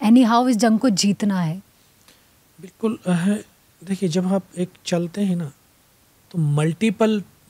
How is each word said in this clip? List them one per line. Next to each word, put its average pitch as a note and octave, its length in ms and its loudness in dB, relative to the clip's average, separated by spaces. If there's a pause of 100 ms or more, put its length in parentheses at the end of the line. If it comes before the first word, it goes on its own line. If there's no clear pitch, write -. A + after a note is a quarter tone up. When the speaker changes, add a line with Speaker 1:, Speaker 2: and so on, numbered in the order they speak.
Speaker 1:
anyhow A#3+ 460 4
इस A#3 60 2
जंग A3 220 2
को C4 120 0
जीतना G3+ 500 0
है। E3+ 220 -4 (960)
Speaker 2:
बिल्कुल, G#3+ 460 -8
अ, F3+ 80 0 (720)
देखिए, F#3 240 -4
जब F3+ 240 -2
आप F#3+ 140 -2 (120)
एक F3+ 120 -6 (160)
चलते F3 340 -4
हैं F#3+ 160 0
ना, D#3 160 -8 (800)
तो F3+ 80 -6
multiple E3+ 840 0 (260)